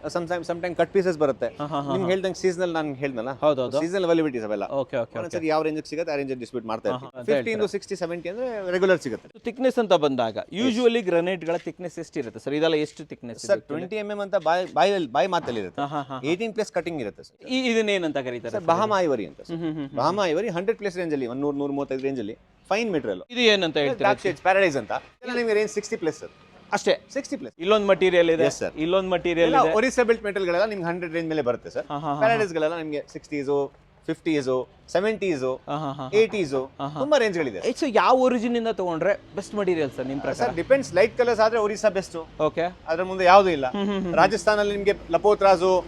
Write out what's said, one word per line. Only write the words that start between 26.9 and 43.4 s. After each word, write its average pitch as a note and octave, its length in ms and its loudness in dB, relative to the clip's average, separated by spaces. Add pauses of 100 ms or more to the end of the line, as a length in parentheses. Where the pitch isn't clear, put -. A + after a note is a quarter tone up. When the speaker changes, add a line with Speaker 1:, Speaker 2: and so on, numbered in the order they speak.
Speaker 1:
ಸಿಕ್ಸ್ಟಿ C#4 240 -6
ಪ್ಲಸ್. - 220 -12
Speaker 2:
ಇಲ್ಲೊಂದ್ G3+ 300 2
ಮೆಟೀರಿಯಲ್ F3 420 6
ಇದೆ, D#3+ 120 4
Speaker 1:
ಎಸ್ - 160 2
ಸರ್. F#2+ 180 -4
Speaker 2:
ಇಲ್ಲೊಂದ್ F#3 340 0
ಮೆಟೀರಿಯಲ್ E3+ 440 2
Speaker 1:
ಎಲ್ಲ C4 120 6
Speaker 2:
ಇದೆ. D#3+ 80 2
Speaker 1:
ಒರಿಸ್ಸಾ B3 280 2
ಬಿಲ್ಟ್ A3+ 220 2
ಮೆಟೀರಿಯಲ್‌ಗಳೆಲ್ಲ F#3+ 420 0
ನಿಮ್ಗೆ G3 200 -4
ಹಂಡ್ರೆಡ್ E3+ 260 -4
ರೇಂಜ್ E3 160 -2
ಮೇಲೆ D#3 140 0
ಬರುತ್ತೆ A2+ 280 -2
ಸರ್. - 180 -6
Speaker 2:
ಹಾ, D3 100 -6
ಹಾ, D#3 100 -6
ಹಾ, C#3+ 60 0
ಹಾ. - 60 -4
Speaker 1:
ಪ್ಯಾರಡೈಸ್‌ಗಳೆಲ್ಲ F3 560 2
ನಿಮ್ಗೆ D#3 360 -6
ಸಿಕ್ಸ್ಟೀಸು, C#3+ 600 -2 (340)
ಫಿಫ್ಟೀಸು, C3 640 -2 (200)
ಸೆವೆಂಟೀಸು, F3 680 -2
Speaker 2:
ಹಾ, C#3+ 220 -8
ಹಾ, D3+ 160 -6
ಹಾ, - 0 -
ಹಾ. C3 220 -10
Speaker 1:
ಏಯ್ಟೀಸು, F3+ 500 2
Speaker 2:
ಹಾ, C#3 220 -10
ಹಾ. D3+ 140 -8
Speaker 1:
ತುಂಬಾ D4 180 4
ರೇಂಜ್‌ಗಳಿದೆ. E3 400 0
Speaker 2:
ಏ, G3+ 120 -2
so C4 240 -4
ಯಾವ G#3+ 220 6
ಒರಿಜಿನ್ B3 400 2
ಇಂದ A3+ 120 -2
ತಗೊಂಡ್ರೆ F3+ 520 0 (160)
ಬೆಸ್ಟ್ G3 180 -8
ಮೆಟೀರಿಯಲ್ F3 360 0
ಸರ್ B2+ 160 -6
ನಿಮ್ C3+ 140 -4
ಪ್ರಕಾರ? C#3 260 -2
Speaker 1:
ಸರ್, E3+ 100 -2
ಡಿಪೆಂಡ್ಸ್. E3+ 380 0
ಲೈಟ್ G#3 240 4
ಕಲರ್ಸ್ A#3 220 2
ಆದ್ರೆ A3+ 180 4
ಒರಿಸ್ಸಾ G#3 300 0
ಬೆಸ್ಟ್. F3 520 -6
Speaker 2:
ಓಕೆ. E3 360 0 (100)
Speaker 1:
ಅದ್ರ E3 160 -2
ಮುಂದೆ F#3 220 -2
ಯಾವ್ದು F#3 260 10